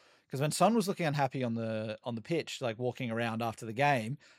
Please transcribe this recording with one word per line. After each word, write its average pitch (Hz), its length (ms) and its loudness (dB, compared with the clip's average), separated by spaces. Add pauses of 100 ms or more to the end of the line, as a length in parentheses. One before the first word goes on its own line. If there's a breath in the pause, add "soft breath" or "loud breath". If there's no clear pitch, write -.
(320 soft breath)
'cause 135 100 -2
when 147 100 0
Son 208 240 6
was 196 120 2
looking 175 200 0
unhappy 143 360 0
on 117 120 0
the, 110 480 -4
on 117 120 -4
the 110 60 -6
pitch, - 400 -4
like, 117 180 -2
walking 123 320 -4
around 113 320 -2
after 117 220 -6
the 113 80 -8
game, 135 440 2 (220 soft breath)